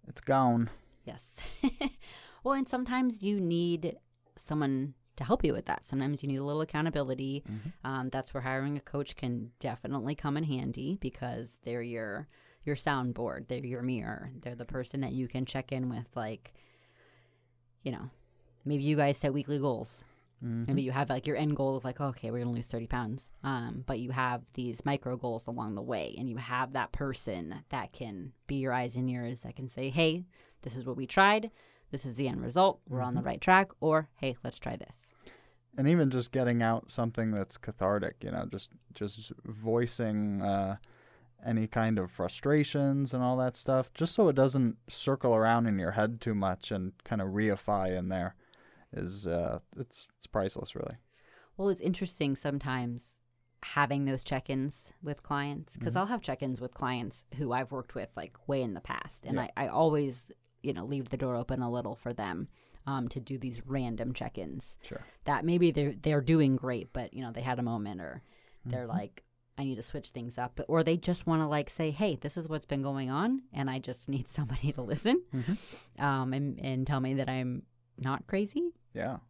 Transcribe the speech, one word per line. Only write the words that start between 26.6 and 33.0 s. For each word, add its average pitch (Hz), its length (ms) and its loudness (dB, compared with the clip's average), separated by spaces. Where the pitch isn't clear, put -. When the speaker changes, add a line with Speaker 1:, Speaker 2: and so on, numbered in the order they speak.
Speaker 2:
that 127 180 -2
person 110 760 -4
that 120 220 -6
can 110 400 -10
be 139 100 -4
your 131 160 0
eyes 123 240 0
and 127 140 0
ears, 123 320 -4
that 117 140 -12
can 131 120 -8
say, 131 220 -4
"Hey, 165 360 4
this 113 140 -8
is 123 100 -8
what 127 100 -4
we 131 120 -4
tried. 208 420 6
This 139 160 -6
is 120 100 -6
the 135 120 2
end 123 140 0
result. 160 460 6
We're 127 140 -2